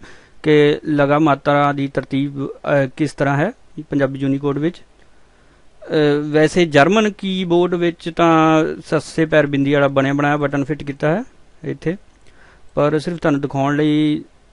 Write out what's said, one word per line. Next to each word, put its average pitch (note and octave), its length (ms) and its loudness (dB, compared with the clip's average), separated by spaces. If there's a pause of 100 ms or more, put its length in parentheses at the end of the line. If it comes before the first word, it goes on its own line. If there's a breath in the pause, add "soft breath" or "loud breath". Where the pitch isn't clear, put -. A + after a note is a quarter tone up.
(420 loud breath)
ਕਿ D3+ 440 4
ਲਗਾ D3 320 2
ਮਾਤਰਾ C#3+ 540 2
ਦੀ C#3 160 -4
ਤਰਤੀਬ, C#3 580 -4
ਅਹ, C#3 500 -2
ਕਿਸ D3+ 160 -2
ਤਰ੍ਹਾਂ C#3 240 -2
ਹੈ F3+ 160 -2 (380)
ਪੰਜਾਬੀ C#3 280 -2
ਯੂਨੀਕੋਡ C#3 400 -2
ਵਿੱਚ। E3 220 -4
ਅਹ, - 1500 -6
ਵੈਸੇ D#3 360 2
ਜਰਮਨ F#3 440 4
ਕੀਬੋਰਡ F#3 640 -2
ਵਿੱਚ E3+ 420 -4
ਤਾਂ D#3+ 480 4 (220)
ਸੱਸੇ D#3+ 400 -2
ਪੈਰ D3+ 200 2
ਬਿੰਦੀ C#3 260 0
ਵਾਲਾ C#3+ 160 4
ਬਣਿਆ C3+ 240 0
ਬਣਾਇਆ C#3+ 240 0
ਬਟਨ C#3+ 280 -2
ਫਿੱਟ D3 180 -6
ਕੀਤਾ C#3+ 260 -4
ਹੈ G#3 160 -2 (400)
ਇੱਥੇ, D3+ 320 -6 (800 soft breath)
ਪਰ D3 240 0
ਸਿਰਫ E3+ 200 -6
ਤੁਹਾਨੂੰ C#3+ 220 0
ਦਿਖਾਉਣ C#3 360 -2
ਲਈ D3+ 480 0 (280)